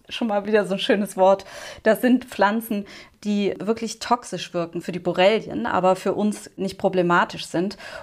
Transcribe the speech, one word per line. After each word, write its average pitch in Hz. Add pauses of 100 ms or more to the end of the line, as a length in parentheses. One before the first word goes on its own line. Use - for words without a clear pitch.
schon 233
mal 208
wieder 214
so 180
ein 190
schönes 208
Wort. 190 (380)
Das 214
sind 254
Pflanzen, 202 (380)
die 202
wirklich 220
toxisch 240
wirken 170
für 180
die 180
Borrelien, 180
aber 185
für 185
uns 208
nicht 190
problematisch 175
sind. 180 (260)